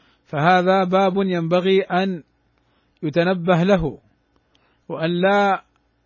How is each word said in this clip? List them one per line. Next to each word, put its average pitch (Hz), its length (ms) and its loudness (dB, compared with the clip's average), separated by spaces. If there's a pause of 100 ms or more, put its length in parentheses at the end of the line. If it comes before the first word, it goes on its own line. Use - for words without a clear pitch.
(240)
فهذا 180 600 2
باب 185 320 0
ينبغي 185 680 0
أن 185 400 -4 (800)
يتنبه 170 600 0
له، 175 360 0 (880)
وأن 160 220 -4
لا 196 540 0 (400)